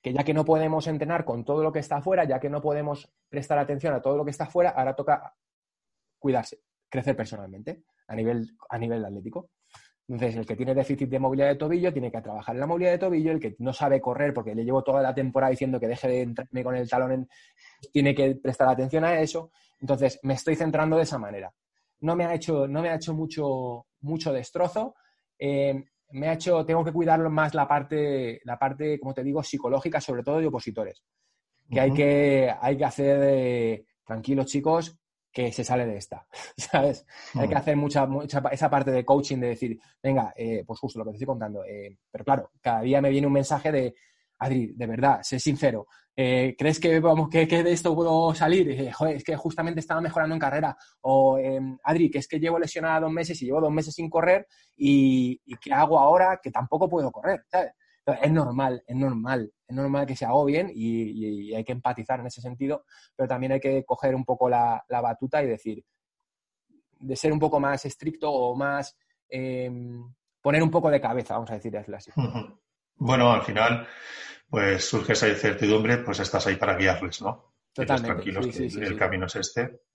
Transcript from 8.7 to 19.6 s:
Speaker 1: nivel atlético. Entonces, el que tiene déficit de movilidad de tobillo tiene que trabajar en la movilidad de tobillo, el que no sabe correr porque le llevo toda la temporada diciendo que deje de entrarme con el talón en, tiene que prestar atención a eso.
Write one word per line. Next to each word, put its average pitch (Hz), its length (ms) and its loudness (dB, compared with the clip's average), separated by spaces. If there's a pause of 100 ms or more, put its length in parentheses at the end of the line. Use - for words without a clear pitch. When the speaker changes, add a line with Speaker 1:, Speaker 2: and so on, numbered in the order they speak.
Speaker 1:
nivel 113 280 -4
atlético. 101 440 -12 (580)
Entonces, 120 300 -4
el 113 80 -6
que 110 100 -8
tiene 127 200 -2
déficit 135 340 -2
de 131 100 -2
movilidad 135 300 2
de 143 60 2
tobillo 170 360 0
tiene 123 200 -6
que 113 100 -10
trabajar 107 340 -10
en 127 40 -6
la 147 80 -4
movilidad 175 240 0
de 170 80 0
tobillo, 165 320 0
el 156 80 0
que 151 180 -8
no 127 160 -4
sabe 135 260 2
correr 135 360 -2
porque 110 180 -6
le 113 100 -4
llevo 127 200 2
toda 139 180 2
la 123 140 0
temporada 131 340 2
diciendo 131 300 -2
que 113 80 -2
deje 120 200 -4
de 127 140 0
entrarme 127 420 -6
con 127 120 -2
el 123 120 -4
talón 127 240 0
en, 131 160 -2 (640)
tiene 139 220 4
que 135 220 2
prestar 131 340 2
atención 131 340 2
a 170 160 2
eso. 165 320 -4 (280)